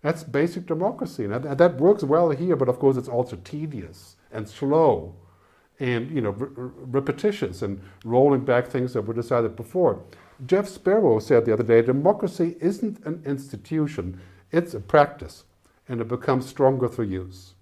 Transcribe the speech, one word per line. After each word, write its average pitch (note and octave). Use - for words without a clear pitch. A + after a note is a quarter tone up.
That's D#3+
basic E3+
democracy. F3
And G2+
that, C3+
that E3
works F#3
well D#3+
here, E3
but B2+
of B2
course C3+
it's B2
also B2
tedious C3+
and A2
slow C#3
and, B2
you D3
know, G#2
re-, A2+
re-, B2+
repetitious C3+
and G2
rolling B2+
back B2
things B2
that A2
were A2+
decided A#2
before. B2
Jeff F#3+
Sparrow F#3
said A#2
the A2+
other A2
day, A2+
"Democracy E3+
isn't G3+
an D#3+
institution, C#3
it's F3
a A2
practice, -
and A#2+
it A2+
becomes B2+
stronger C3
through A#2
use." F#2